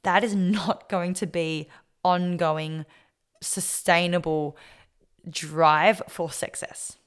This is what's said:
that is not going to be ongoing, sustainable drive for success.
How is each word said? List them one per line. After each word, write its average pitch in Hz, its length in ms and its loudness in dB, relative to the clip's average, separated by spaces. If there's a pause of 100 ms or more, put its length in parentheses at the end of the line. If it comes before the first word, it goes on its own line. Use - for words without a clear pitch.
that 196 220 4
is 208 100 0
not 190 540 0
going 180 240 -2
to 185 120 -4
be 160 440 -4 (340)
ongoing, 160 800 0 (540)
sustainable 170 1160 0 (720)
drive 156 800 4
for 165 220 -8
success. - 760 -10